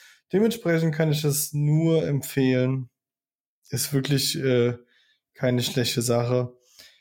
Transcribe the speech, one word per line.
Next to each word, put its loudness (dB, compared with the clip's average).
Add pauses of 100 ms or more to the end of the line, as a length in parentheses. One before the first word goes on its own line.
(320)
dementsprechend 0
kann 2
ich -2
das -2
nur 2
empfehlen. 0 (800)
Ist -6
wirklich, 0
äh, 2 (580)
keine 0
schlechte -2
Sache. 0 (460)